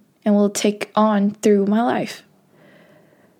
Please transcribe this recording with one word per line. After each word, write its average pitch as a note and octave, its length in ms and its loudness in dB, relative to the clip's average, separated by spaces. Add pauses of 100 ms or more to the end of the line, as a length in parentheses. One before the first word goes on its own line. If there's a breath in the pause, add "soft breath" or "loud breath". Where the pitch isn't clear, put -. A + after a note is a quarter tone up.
(240)
and G#3 100 2
will G3+ 160 2
take G#3 440 -4
on G#3 380 0
through G3+ 340 2
my G#3+ 160 0
life. A#3+ 400 -4 (1160 soft breath)